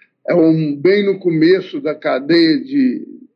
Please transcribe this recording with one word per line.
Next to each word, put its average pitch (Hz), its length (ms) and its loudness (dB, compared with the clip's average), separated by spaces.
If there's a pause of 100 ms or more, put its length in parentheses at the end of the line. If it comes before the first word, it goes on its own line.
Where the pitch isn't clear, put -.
(280)
é 156 80 0
um, 160 400 2
bem 190 280 2
no 196 140 -2
começo 170 600 0
da 147 160 -6
cadeia 151 640 0
de 127 420 -2 (320)